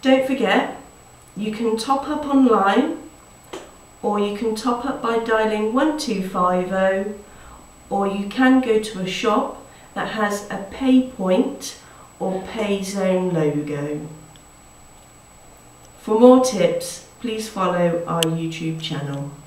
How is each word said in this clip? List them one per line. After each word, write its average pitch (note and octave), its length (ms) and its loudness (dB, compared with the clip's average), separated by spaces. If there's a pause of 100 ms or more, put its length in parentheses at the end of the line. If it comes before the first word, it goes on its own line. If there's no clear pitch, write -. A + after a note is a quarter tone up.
Don't C4 240 4
forget, A#3+ 520 0 (560)
you G#3+ 160 -6
can A3+ 260 -2
top C#4 300 -2
up D4 200 -4
online, B3 840 4 (920)
or G#3 160 0
you G#3 180 -2
can A3 160 -2
top A#3+ 320 -2
up C4+ 160 -6
by A3+ 160 0
dialing A3 560 0
one D4 240 2
two F#3 320 -4
five F3+ 420 0
oh, F#3+ 440 0 (720)
or G3 160 0
you G3+ 240 -4
can B3+ 320 4
go A3 180 2
to F#3+ 200 -8
a F3+ 80 -4
shop - 580 -2 (300)
that G3 140 -6
has G3+ 420 -4
a G3 200 -8
PayPoint - 1080 0 (400)
or F#3 240 -4
Payzone F#3+ 920 -2
logo. D3 720 -2 (1900)
For G#3+ 180 0
more B3+ 260 10
tips, - 640 -2 (120)
please A3 300 -6
follow F3 580 0
our E3 160 0
YouTube D#3+ 580 -2
channel. C#3+ 500 -6 (160)